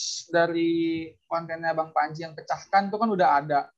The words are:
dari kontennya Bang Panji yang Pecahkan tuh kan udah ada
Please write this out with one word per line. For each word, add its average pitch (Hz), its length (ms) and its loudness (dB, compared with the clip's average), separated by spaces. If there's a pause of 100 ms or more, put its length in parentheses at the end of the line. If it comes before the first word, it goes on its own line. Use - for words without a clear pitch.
(280)
dari 165 800 0 (240)
kontennya 165 400 -4
Bang 160 240 -2
Panji 156 320 -2
yang 156 80 -14
Pecahkan 196 560 -2
tuh 208 80 -2
kan 226 80 2
udah 175 320 6
ada 143 380 -2